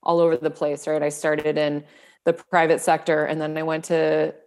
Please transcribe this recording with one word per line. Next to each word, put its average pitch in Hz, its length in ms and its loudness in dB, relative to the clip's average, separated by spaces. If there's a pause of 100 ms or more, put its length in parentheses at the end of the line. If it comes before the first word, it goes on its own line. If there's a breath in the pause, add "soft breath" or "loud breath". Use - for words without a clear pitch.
all 170 160 2
over 165 160 4
the 156 140 -2
place, 147 360 -6
right? 156 160 0
I 147 60 0
started 151 500 -2
in 147 260 -2 (400 soft breath)
the 170 80 2
private 165 480 2
sector, 156 440 0
and 156 160 -4
then 156 180 -4
I 156 60 -4
went 160 220 -4
to, 156 480 2 (120)